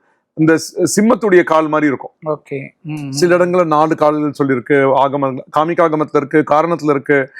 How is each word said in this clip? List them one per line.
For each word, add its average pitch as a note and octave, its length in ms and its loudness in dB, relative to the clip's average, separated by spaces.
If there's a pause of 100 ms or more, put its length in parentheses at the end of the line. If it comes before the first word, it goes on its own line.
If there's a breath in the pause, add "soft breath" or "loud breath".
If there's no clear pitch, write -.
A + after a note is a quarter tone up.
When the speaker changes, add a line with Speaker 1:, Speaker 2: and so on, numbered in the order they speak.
(340)
Speaker 1:
இந்த D#3 240 2
சி-, - 420 -4
சிம்மத்துடைய G#3 440 2
கால் D#3+ 240 0
மாதிரி D3+ 220 0
இருக்கும். - 200 -6 (140)
Speaker 2:
ஓகே. C#3 580 -10
ம், D#3 100 -12
ம். D3 180 -10
Speaker 1:
சில E3+ 260 2
இடங்கள்ல F3 300 2
நாலு D#3 280 0
கால்கள் D3+ 520 0
சொல்லியிருக்கு, C3+ 280 -2 (220)
ஆகம-, C3+ 420 -2 (180)
காமிகாகமத்துல D#3 600 0
இருக்கு, D3 340 0
காரணத்துல D#3 400 0
இருக்கு. C#3 500 -2